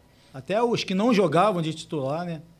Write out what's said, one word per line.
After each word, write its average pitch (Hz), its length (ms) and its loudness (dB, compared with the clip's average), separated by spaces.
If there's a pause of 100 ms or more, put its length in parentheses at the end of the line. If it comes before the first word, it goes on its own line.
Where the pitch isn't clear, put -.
(340)
até 190 280 -4
os 233 220 0
que 190 100 -4
não 220 200 2
jogavam 180 480 4
de 156 120 -2
titular, 156 520 -6
né? 160 160 -8 (180)